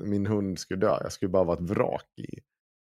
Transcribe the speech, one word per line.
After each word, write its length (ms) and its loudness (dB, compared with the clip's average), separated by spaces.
Min 260 -2
hund 320 0
skulle 220 -4
dö. 220 4
Jag 100 -6
skulle 160 -4
bara 160 4
vara 120 2
ett 140 -4
vrak 360 0
i 240 -12